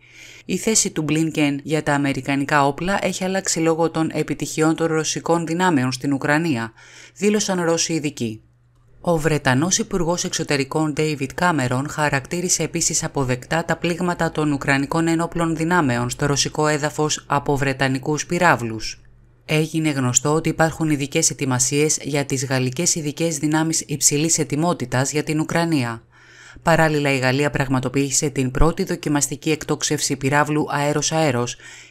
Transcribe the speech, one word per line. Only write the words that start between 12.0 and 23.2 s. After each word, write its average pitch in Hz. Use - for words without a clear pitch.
επίσης 160
αποδεκτά 139
τα 165
πλήγματα 170
των 151
Ουκρανικών 143
ενόπλων 165
δυνάμεων 151
στο 147
ρωσικό 143
έδαφος 151
από 143
βρετανικούς 135
πυράβλους. 120
Έγινε 156
γνωστό 135
ότι 160
υπάρχουν 156
ειδικές 147
ετοιμασίες 143
για 143
τις 135
γαλλικές 127
ειδικές 156